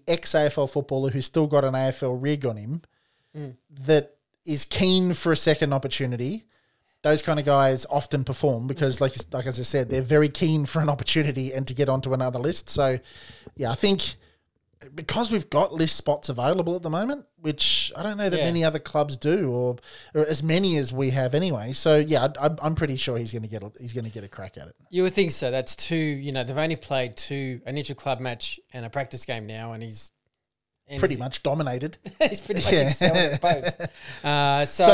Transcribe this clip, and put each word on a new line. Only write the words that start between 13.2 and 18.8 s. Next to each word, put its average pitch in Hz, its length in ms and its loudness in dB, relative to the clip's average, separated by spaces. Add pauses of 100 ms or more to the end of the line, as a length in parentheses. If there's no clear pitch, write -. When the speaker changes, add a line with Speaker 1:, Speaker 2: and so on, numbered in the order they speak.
Speaker 1:
yeah, 120 140 -4
I 123 60 -2
think - 400 0 (800)
because 208 360 -2
we've 202 200 -2
got 147 220 2
list 160 220 2
spots - 340 -2
available 165 460 0
at 180 60 -6
the 165 80 -6
moment, 233 360 -4 (140)
which - 560 0
I 165 80 -10
don't 208 140 -6
know 202 120 0
that 180 100 0
Speaker 2:
Yeah. 143 60 2
Speaker 1:
many 170 180 2
other 156 160 2
clubs 147 380 -2